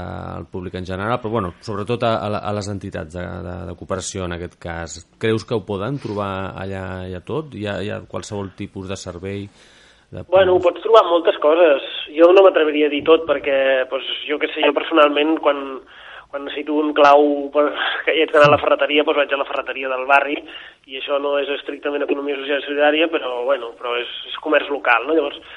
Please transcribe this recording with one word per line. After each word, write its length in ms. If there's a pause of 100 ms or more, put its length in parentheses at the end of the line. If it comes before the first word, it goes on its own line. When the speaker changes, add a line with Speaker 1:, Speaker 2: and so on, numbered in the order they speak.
(360)
Speaker 1:
al 100
públic 300
en 100
general, 340
però, 100
bueno, 300
sobretot 440
a, 120
a, 220
a 160
les 140
entitats 440
de, 120 (180)
de, 140 (100)
de 100
cooperació, 480
en 140
aquest 200
cas. 380 (220)
Creus 260
que 100
ho 120
poden 320
trobar 580
allà, 480
allà 200
tot? 300
Hi 120
ha, 160
hi 80
ha 160
qualsevol 500
tipus 320
de 80
servei? 520 (600)
De 120
Speaker 2:
Bueno, 320
ho 60
pots 200
trobar 240
moltes 320
coses. 460 (340)
Jo 160
no 100
m'atreviria 440
a 40
dir 140
tot, 240
perquè, 600
doncs, 160 (180)
jo 160
què 140
sé, 100
jo 80
personalment, 640 (100)
quan, 140 (720)
quan 160
necessito 260
un 240
clau 560
per, 140 (200)
<laughs> 200
que 100
hi 60
haig 100
d'anar 160
a 60
la 80
ferreteria, 420
doncs 140
vaig 160
a 80
la 80
ferreteria 420
del 160
barri, 300 (500)
i 80
això 240
no 220
és 160
estrictament 480
economia 320
social 240
i 20
solidària, 480
però, 320
bueno, 320
però 240
és, 80 (220)
és 100
comerç 320
local, 340
no? 60
Llavors, 240 (200)